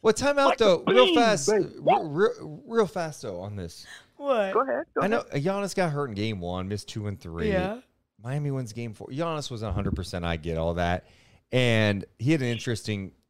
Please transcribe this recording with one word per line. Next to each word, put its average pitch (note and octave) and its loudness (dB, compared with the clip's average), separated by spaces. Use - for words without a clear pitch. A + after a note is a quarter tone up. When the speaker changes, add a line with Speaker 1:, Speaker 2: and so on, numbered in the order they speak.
Speaker 1:
Well, A3 4
time C#4+ 2
out, C#4 6
Speaker 2:
Like - 0
Speaker 1:
though. F#3 6
Speaker 2:
the - 4
Speaker 1:
Real G4 8
Speaker 2:
Bees, F4+ 4
Speaker 1:
fast. A3 4
Speaker 2:
baby. - 4
Speaker 1:
Real, E5+ 2
real, E3 -2
real A3+ 2
fast, D#3+ -8
though, F#2+ -8
on G2+ -10
this. F2 -10
Speaker 3:
What? A#3 0
Speaker 2:
Go G3+ 2
ahead. C4 -2
Go - 0
Speaker 1:
I D#3 2
know A3+ 0
Speaker 2:
ahead. C#3 -2
Speaker 1:
Giannis G3 -2
got F3 0
hurt C#3+ -4
in G#2+ -8
game G#2 -2
one, F2+ -4
missed G2+ -6
two G#2+ -6
and G2+ -6
three. E2 -6
Speaker 3:
Yeah. G3 -2
Speaker 1:
Miami C#3+ -4
wins C3 -6
game A#2 -8
four. - -14
Giannis D3+ -6
wasn't A2 -6
a - -2
hundred G2 -2
percent. F2+ -6
I E2+ 0
get D#2+ -4
all E2 0
that. F2 0
And A2 2
he C3 2
had D3+ 2
an B2 0
interesting G#2+ -4